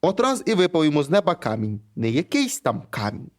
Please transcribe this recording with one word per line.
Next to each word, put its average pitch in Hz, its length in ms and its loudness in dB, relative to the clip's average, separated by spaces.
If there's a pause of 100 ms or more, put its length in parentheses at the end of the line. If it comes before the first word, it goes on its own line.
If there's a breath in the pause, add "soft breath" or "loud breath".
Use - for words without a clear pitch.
От 196 180 2
раз 262 260 0
і 220 80 2
випав 175 300 4
йому 147 180 2
з 139 80 -2
неба 185 240 2
камінь, 107 460 -4 (160)
не 113 140 -2
якийсь 240 500 -2
там 131 300 -2
камінь 117 480 -6